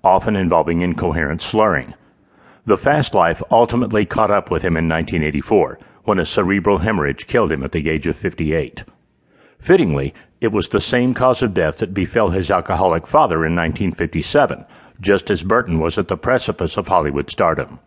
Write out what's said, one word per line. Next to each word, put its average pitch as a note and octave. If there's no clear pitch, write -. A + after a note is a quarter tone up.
often F#2+
involving E2+
incoherent E2
slurring. G2
The G#2
fast C#3+
life E2+
ultimately A2+
caught G2+
up G2+
with E2+
him E2+
in E2
nineteen D#2+
eighty-four, D2+
when G2+
a E2
cerebral G2
hemorrhage D#2+
killed G2+
him C#2
at C#2
the D#2
age D#2
of D#2
fifty-eight. D#2
Fittingly, D#2+
it A2+
was G2
the G2+
same B2
cause B2+
of G#2+
death D#2+
that G2
befell G2
his F2+
alcoholic F2
father F2+
in D#2+
nineteen E2+
fifty-seven, -
just G2
as F2
Burton G2
was E2
at F#2
the F#2
precipice A2+
of G2
Hollywood D2
stardom. D#2